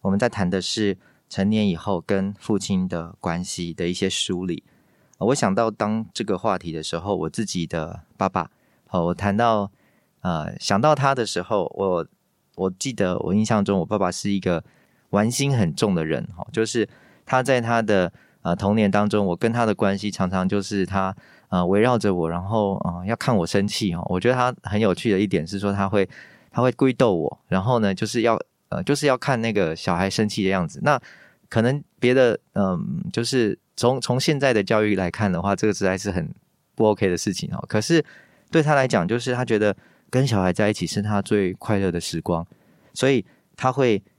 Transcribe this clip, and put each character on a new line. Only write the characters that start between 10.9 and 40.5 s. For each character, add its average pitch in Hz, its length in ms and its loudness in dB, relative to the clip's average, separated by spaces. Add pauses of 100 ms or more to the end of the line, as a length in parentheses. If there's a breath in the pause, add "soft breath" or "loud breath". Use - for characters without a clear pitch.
他 139 200 2
的 123 100 -2
时 - 160 -4
候， 95 340 -2
我， 90 320 0 (480)
我 95 240 -2
记 135 140 -4
得 92 280 0
我 90 140 0
印 107 80 4
象 107 220 2
中 101 140 2
我 82 80 0
爸 107 120 -2
爸 90 140 0
是 - 180 -6
一 98 80 0
个 87 240 -2 (460 soft breath)
玩 104 220 2
心 139 260 0
很 87 180 2
重 104 200 0
的 80 100 -2
人， 78 180 -2 (140)
哦， - 160 -12
就 110 140 -2
是 110 200 -2 (380 soft breath)
他 127 180 2
在 127 200 2
他 117 180 2
的， 101 320 2 (300 soft breath)
呃， 87 120 0
童 101 220 0
年 104 140 4
当 104 180 2
中， 104 160 2
我 90 100 0
跟 113 160 0
他 117 140 0
的 107 100 2
关 101 220 0
系 101 140 -4
常 92 180 -2
常 92 180 0
就 101 140 0
是 98 240 -2
他， 95 320 -2 (320 loud breath)
呃， 90 180 0
围 98 140 4
绕 123 160 4
着 104 180 0
我， 82 140 -2
然 85 160 -4
后， 101 300 0 (100)
呃， 87 220 -6
要 113 100 -2
看 131 180 0
我 87 120 2
生 101 200 0
气， 101 280 -2
哦。 85 160 -6
我 90 100 0
觉 120 80 2
得 127 60 4
他 127 200 0 (100)
很 104 140 -2
有 101 160 4
趣 117 160 -2
的 95 80 2
一 104 80 2
点 82 200 0
是 98 120 -8
说 101 140 -2
他 98 160 -2
会， 98 180 2 (440 loud breath)
他 - 100 -2
会 127 120 4
故 139 140 2
意 131 60 4
逗 117 220 2
我， 78 240 -2 (100)
然 95 140 0
后 120 160 2
呢， 101 160 2
就 107 120 -4
是 113 140 -2
要， 113 180 2 (300)
呃， - 140 -6
就 143 120 0
是 143 120 -2
要 131 100 4
看 123 240 0
那 113 100 -2
个 90 240 0
小 85 220 -2
孩 95 140 0
生 107 180 0
气 101 160 -2
的 95 60 2
样 90 180 0
子。 - 140 -12
那 139 180 2 (480 loud breath)
可 113 140 2
能 135 200 0 (160)
别 123 140 4
的， 127 260 4 (160)
嗯， 92 480 -2 (100)
就 117 100 -2
是 117 340 0 (200)
从， 123 240 2
从 123 180 0
现 143 200 0
在 131 140 2
的 104 120 4
教 107 180 2
育 104 140 2
来 92 120 0
看 101 220 0
的 87 100 -2
话， 101 140 0
这 92 100 -2
个 104 80 2
实 98 120 -4
在 92 120 2
是 98 140 -4
很 87 240 -4 (400)
不 110 120 2
OK 104 220 2
的 90 80 0
事 98 160 -4
情， - 220 -8
哦。 - 140 -8
可 107 120 0
是 160 240 2 (460 loud breath)
对 165 100 4
他 151 140 2
来 131 140 2
讲， 98 180 2
就 110 100 0
是 123 160 -4
他 123 120 -2
觉 117 120 0
得 104 200 2 (340 soft breath)
跟 131 160 2
小 107 160 2
孩 92 100 2